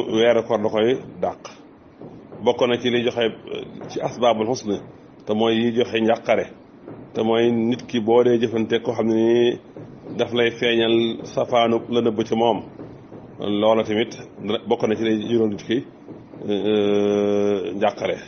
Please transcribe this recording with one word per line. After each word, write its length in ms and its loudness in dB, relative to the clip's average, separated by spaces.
weeru 320 4
koor 200 0
da 60 0
koy 300 2
dàq. 180 -4
Bokk 240 2
na 100 2
ci 120 -2
li 140 2
joxe, 180 0
euh, 420 -4
ci 120 -8
asbaabul 480 2
husn, 240 -4
te 100 -4
mooy 200 4
yi 220 2
joxe 240 0
njàqare, 460 2
te 80 -2
mooy 280 2
nit 360 0
ki 140 -2
boo 240 6
dee 140 4
jëfante 440 0
koo 100 -2
xam 140 -2
ne 80 2
nii 440 4
daf 160 -2
lay 160 2
feeñal 720 0
safaanu 640 2
la 140 2
nëbb 220 0
ci 120 -4
moom, 260 2
loola 440 2
tamit 280 -2
bokk 200 0
na 60 0
ci 100 -2
lay 140 2
jural 200 2
nit 180 -8
ki, 180 -2
euh, 1300 0
njàqare. 420 -2